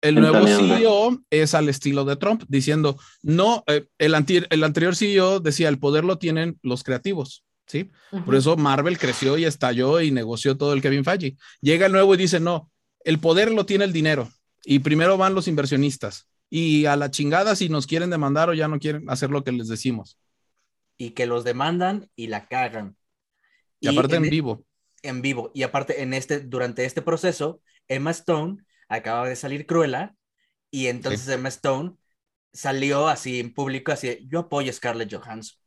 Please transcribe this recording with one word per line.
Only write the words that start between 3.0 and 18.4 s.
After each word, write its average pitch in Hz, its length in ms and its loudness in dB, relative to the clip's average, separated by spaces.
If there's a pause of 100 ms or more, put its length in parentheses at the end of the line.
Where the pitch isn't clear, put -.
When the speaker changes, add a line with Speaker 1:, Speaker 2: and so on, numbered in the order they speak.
Speaker 1:
no, 190 420 2
eh, 151 220 0 (100)
el 151 160 4
anti-, 170 380 2
el 156 120 2
anterior 165 320 2
C 208 200 0
E 185 60 6
O 190 180 2
decía, 156 300 0
"El 139 100 0
poder 147 240 2
lo 180 160 0
tienen 165 420 -2
los 123 220 -4
creativos", 135 600 -6 (220)
¿sí? 175 240 -8 (220)
Por 175 240 0
Speaker 3:
Ujú. - 20 8
Speaker 1:
eso 151 180 4
Marvel 147 440 2
creció 147 400 0
y 165 60 0
estalló 131 560 0
y 156 100 2
negoció 123 460 -2
todo 143 160 0
el 135 100 0
Kevin 139 200 0
Feige. 165 340 -2 (220)
Llega 165 280 4
el 190 40 4
nuevo 196 220 6
y 185 40 6
dice, 180 220 2
"No, 165 300 -2 (340)
el 160 160 2
poder 175 320 4
lo 208 140 0
tiene 196 200 0
el 190 80 -2
dinero 151 360 0 (340)
y 139 160 2
primero 160 380 2
van 190 160 2
los 190 140 -2
inversionistas 139 800 -2 (240)
y 156 340 2
a 143 100 4
la 143 140 -2
chingada 170 460 0
si 185 140 -2
nos 147 180 -2
quieren 170 240 -2
demandar 151 380 0